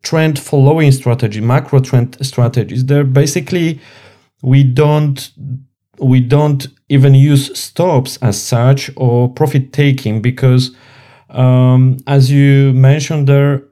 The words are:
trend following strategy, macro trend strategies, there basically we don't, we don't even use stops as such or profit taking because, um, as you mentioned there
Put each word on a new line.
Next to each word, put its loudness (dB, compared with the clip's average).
trend -2
following 2
strategy, -2
macro 0
trend -2
strategies, -4
there 0
basically -2
we 2
don't, 0
we 2
don't 0
even 4
use 2
stops -4
as -4
such -2
or 0
profit -4
taking -2
because, 0
um, 2
as 2
you 2
mentioned 0
there 0